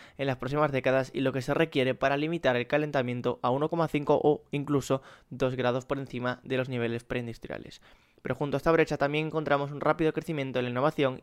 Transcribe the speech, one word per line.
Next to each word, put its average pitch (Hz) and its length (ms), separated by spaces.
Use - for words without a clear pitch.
en 139 100
las 127 80
próximas 143 340
décadas 131 420
y - 80
lo 131 120
que 127 100
se 139 120
requiere 143 420
para 139 200
limitar 151 380
el 120 140
calentamiento 127 720
a 123 80
uno 139 180
coma 165 200
cinco 147 340
o 147 300
incluso 139 500
dos 127 260
grados 123 280
por 139 140
encima 123 460
de 131 140
los 127 100
niveles 117 340
preindustriales. - 800
Pero 127 120
junto 139 220
a - 20
esta 165 140
brecha 160 240
también 147 300
encontramos 147 440
un 143 100
rápido 156 320
crecimiento 139 460
en 123 60
la 123 80
innovación, 131 500